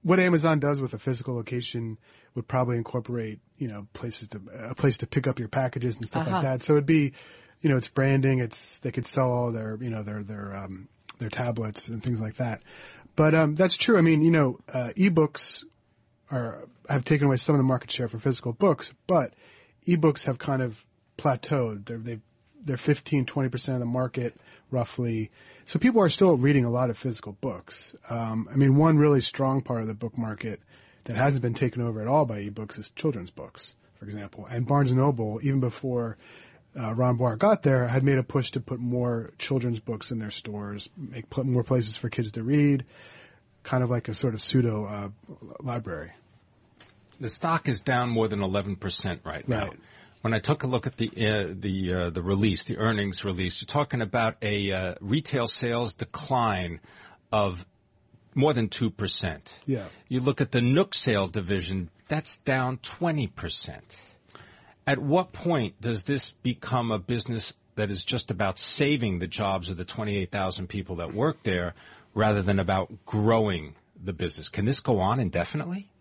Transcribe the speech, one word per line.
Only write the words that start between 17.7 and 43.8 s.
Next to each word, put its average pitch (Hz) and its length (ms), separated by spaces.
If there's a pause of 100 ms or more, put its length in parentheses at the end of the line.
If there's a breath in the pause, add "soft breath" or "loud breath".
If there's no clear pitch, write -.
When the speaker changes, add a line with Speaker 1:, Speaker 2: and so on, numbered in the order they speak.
Speaker 1:
share 120 180
from 113 120
physical 123 320
books, 175 400 (140)
but 160 280 (520 soft breath)
ebooks 160 380
have 131 140
kind 135 240
of 117 200 (360)
plateaued. 117 680
They're, 117 120
they've, 113 220 (420)
they're 143 140
fifteen, 143 480
twenty 131 240
percent 127 280
of 123 40
the 120 60
market, 123 520 (320 soft breath)
roughly. 117 600 (340 loud breath)
So - 140
people 233 240
are 170 80
still 180 260
reading 135 280
a 120 60
lot 123 200
of 110 80
physical 110 340
books. - 600 (140)
Um, 113 440
I 139 40
mean, 135 200
one 156 220
really 147 240
strong 135 400
part 120 180
of 110 80
the 110 60
book 110 240
market 110 420 (440 soft breath)
that 120 120
hasn't 135 260
been 120 120
taken 123 260
over 113 220
at 107 40
all 143 200
by 107 160
ebooks 104 360
is 104 180
children's 117 340
books, - 440 (240 soft breath)
for - 60
example. 104 460
And 123 160
Barnes 143 240
and 127 100
Noble, 117 420
even 135 180
before, 120 580 (600 loud breath)
uh, 117 160
Ron 123 220
Barr 120 200
got 202 260
there, 127 260
had 131 160
made 139 140
a 131 40
push 127 300
to 131 80
put 127 180
more 120 600
children's 120 420
books 107 300
in 117 80
their 107 120
stores, 101 640
make 123 340
pl-, 135 140
more 123 200
places 113 320
for 117 140
kids 113 220
to 113 100
read, 143 420 (800 loud breath)
kind 127 200